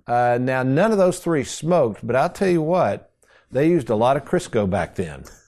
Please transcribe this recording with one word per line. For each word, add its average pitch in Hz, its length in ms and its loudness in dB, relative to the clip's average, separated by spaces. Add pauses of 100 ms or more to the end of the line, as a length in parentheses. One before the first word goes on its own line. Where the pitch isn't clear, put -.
Uh, 123 340 2
now, 131 220 0
none 147 300 2
of 208 60 0
those 180 220 2
three 160 240 -2
smoked, 151 600 -2
but 120 100 -2
I'll 151 140 2
tell 196 200 -2
you 170 120 2
what, 151 500 -2 (400)
they 139 160 2
used 160 220 2
a 113 60 2
lot 123 200 4
of 147 100 -6
Crisco 113 440 -2
back 90 260 -2
then. 73 340 -8
<laughs> - 40 -20 (140)